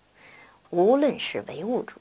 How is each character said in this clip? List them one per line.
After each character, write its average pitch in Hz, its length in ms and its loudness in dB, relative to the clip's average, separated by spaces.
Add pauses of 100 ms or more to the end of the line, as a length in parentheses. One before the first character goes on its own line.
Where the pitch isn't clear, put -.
(680)
无 196 300 4
论 285 200 2
是 - 300 -6
唯 147 160 -10
物 226 180 -4
主 - 180 -14